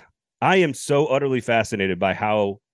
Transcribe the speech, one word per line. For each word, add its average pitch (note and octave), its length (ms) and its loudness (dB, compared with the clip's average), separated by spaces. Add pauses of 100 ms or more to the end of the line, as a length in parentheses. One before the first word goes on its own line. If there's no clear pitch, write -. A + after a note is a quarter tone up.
(420)
I E3+ 160 4
am D#3 180 2
so C#3+ 320 0
utterly C3 340 0
fascinated A2 560 0
by F#2 160 0
how G#2 460 -2 (140)